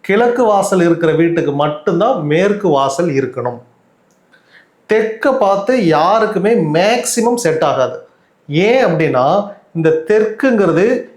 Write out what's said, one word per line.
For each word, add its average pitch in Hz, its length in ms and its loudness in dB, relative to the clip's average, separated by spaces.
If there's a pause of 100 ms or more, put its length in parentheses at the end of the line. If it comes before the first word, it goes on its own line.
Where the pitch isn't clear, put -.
கிழக்கு 240 460 0
வாசல் 190 340 2
இருக்கிற 165 240 0 (100)
வீட்டுக்கு 165 400 0
மட்டும்தான் 170 560 0 (140)
மேற்கு 196 460 0
வாசல் 135 420 -2
இருக்கணும். 123 420 -6 (1300)
தெற்க 220 520 0
பார்த்து 196 300 0 (240)
யாருக்குமே 196 560 2 (240)
மேக்சிமம் 233 680 0
செட் 180 240 0
ஆகாது. 131 280 -2 (720)
ஏன் 254 220 2
அப்படின்னா, 151 360 0 (520)
இந்த 160 180 2 (140)
தெற்குங்கிறது 214 800 2 (280)